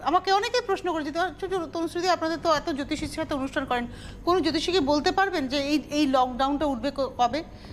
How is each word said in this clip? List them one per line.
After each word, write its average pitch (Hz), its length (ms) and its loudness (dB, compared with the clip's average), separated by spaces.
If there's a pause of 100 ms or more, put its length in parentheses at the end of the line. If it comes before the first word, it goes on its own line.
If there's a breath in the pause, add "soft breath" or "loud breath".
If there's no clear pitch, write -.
আমাকে 359 300 2
অনেকেই 466 340 2
প্রশ্ন 359 260 0
করেছে, 311 200 -4
তো, 339 180 -2 (100)
চ-, - 40 -6
চ-, 359 280 -4
তনুশ্রীদি, 339 360 -2
আপনাদের 330 340 0
তো 330 120 4
এত 294 160 -2
জ্যোতিষীর 277 380 -4
সাথে 320 260 -4
অনুষ্ঠান 269 300 -2
করেন, 247 220 -2 (380 loud breath)
কোনো 349 160 4
জ্যোতিষীকে 320 400 2
বলতে 294 320 4
পারবেন 370 360 2
যে 269 80 -2
এই, 285 340 2
এই 294 160 2
লকডাউনটা 262 600 2
উঠবে 269 240 0
ক-, 277 280 -2
কবে, 247 260 2 (280 loud breath)